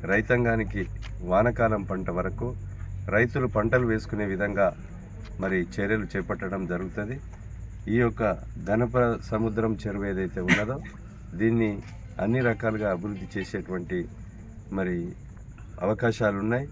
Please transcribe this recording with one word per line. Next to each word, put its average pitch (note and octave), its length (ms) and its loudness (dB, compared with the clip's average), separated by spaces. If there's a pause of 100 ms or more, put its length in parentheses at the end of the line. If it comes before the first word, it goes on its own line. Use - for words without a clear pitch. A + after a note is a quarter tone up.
రైతాంగానికి A2 720 4 (480)
వానకాలం A2 520 6 (100)
పంట F#2 260 -2
వరకు F#2 300 0 (640)
రైతులు B2 420 4
పంటలు A#2 360 6
వేసుకునే G#2+ 420 0
విధంగా G2 340 2 (760)
మరి F#2+ 160 2 (180)
చర్యలు G#2 380 0
చేపట్టడం F#2+ 480 -2 (100)
జరుగుతుంది. F#2+ 440 -4 (760)
ఈ A#2 100 6
యొక్క A2+ 180 2 (460)
గణప A2+ 280 2 (340)
సముద్రం A2 440 0 (100)
చెరువు G2+ 280 -2
ఏదైతే F#2 280 -2 (100)
ఉన్నదో, G#2 280 2 (640)
దీన్ని A2+ 320 4 (520)
అన్ని A#2+ 260 2
రకాలుగా A2 460 0
అభివృద్ధి F#2+ 400 -6
చేసేటువంటి F#2 640 -4 (760)
మరి F#2 180 0 (920)
అవకాశాలు G#2+ 580 2
ఉన్నాయి. B2 280 0